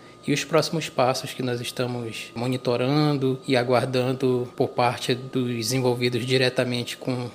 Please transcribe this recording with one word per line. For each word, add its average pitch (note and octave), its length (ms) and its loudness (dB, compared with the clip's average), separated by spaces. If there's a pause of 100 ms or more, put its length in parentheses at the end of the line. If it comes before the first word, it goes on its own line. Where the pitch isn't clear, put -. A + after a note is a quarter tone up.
(260)
e C#3 80 0
os C#3+ 100 -2
próximos D#3 420 0
passos C3 460 0
que - 100 -8
nós B2 200 -4
estamos A#2+ 720 -6
monitorando C3 1120 2
e C3 80 4
aguardando B2 1000 2
por B2+ 140 2
parte B2 460 0
dos B2 580 -2
envolvidos B2 540 0
diretamente B2 680 0
com B2 400 -6